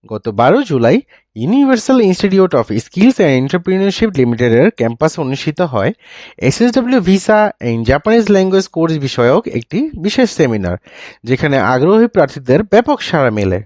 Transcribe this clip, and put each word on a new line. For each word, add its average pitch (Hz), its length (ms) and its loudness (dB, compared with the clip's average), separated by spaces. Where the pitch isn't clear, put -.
গত 107 140 -10
বারো 147 200 4
জুলাই 131 280 2
ইউনিভার্সাল 254 600 0
ইনস্টিটিউট 190 500 0
অফ 175 60 -2
স্কিলস 226 340 0
অ্যান্ড 151 220 2
এন্টারপ্রেনিউরশিপ 185 680 -2
লিমিটেডের 120 480 2
ক্যাম্পাসে 117 460 -2
অনুষ্ঠিত 139 340 -6
হয় 107 180 -2
এসএসডব্লিউ 240 600 0
visa 196 320 2
and 113 120 -2
Japanese 214 440 0
language 190 400 2
course 160 220 -2
বিষয়ক 127 360 2
একটি 139 220 -6
বিশেষ 220 220 0
সেমিনার, 104 400 -2
যেখানে 135 300 0
আগ্রহী 190 420 2
প্রার্থীদের 139 440 0
ব্যাপক 240 260 2
সাড়া 139 300 0
মেলে। 95 260 -2